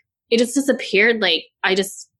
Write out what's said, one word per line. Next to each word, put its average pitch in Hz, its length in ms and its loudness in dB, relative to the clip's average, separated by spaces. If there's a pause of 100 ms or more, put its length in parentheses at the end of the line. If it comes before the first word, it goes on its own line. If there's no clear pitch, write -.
(300)
it 233 60 2
just 240 180 0
disappeared. 233 680 0
Like, 165 220 0 (200)
I 190 100 0
just - 460 -4